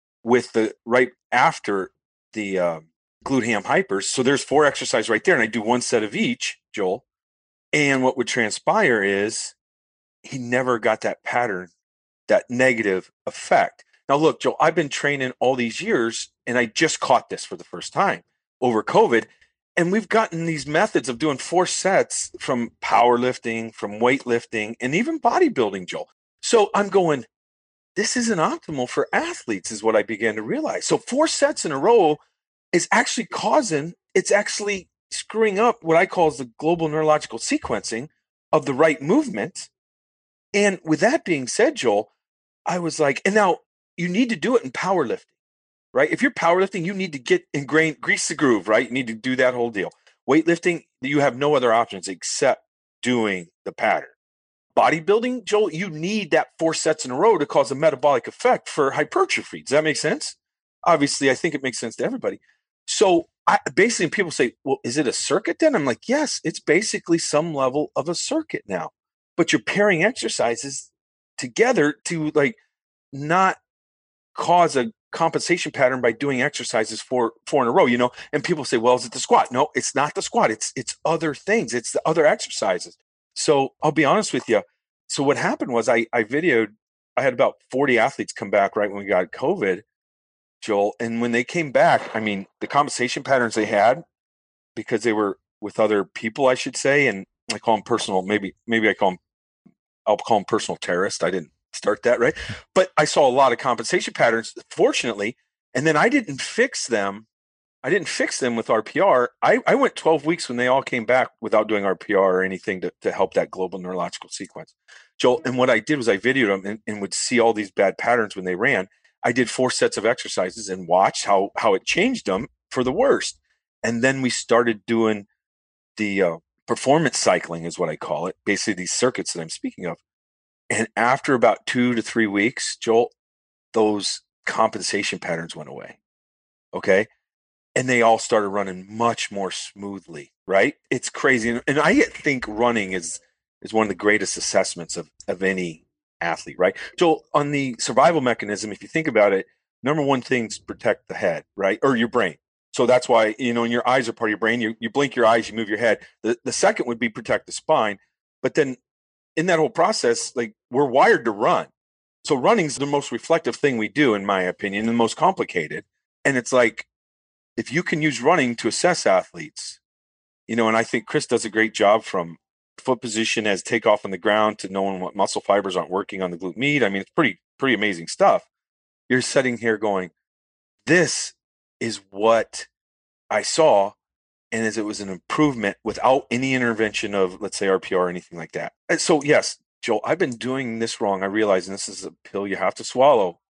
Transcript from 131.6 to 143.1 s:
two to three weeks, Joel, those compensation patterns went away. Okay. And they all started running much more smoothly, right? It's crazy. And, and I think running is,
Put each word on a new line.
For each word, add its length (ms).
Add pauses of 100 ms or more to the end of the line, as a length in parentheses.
two 280
to 80
three 240
weeks, 500
Joel, 340 (640)
those 480 (260)
compensation 720
patterns 380
went 120
away. 300 (760)
Okay. 320 (680)
And 140
they 140
all 160
started 300
running 400
much 440
more 180
smoothly, 800 (140)
right? 280 (160)
It's 200
crazy. 400
And, 160
and 140
I 220
think 440
running 460
is, 260 (440)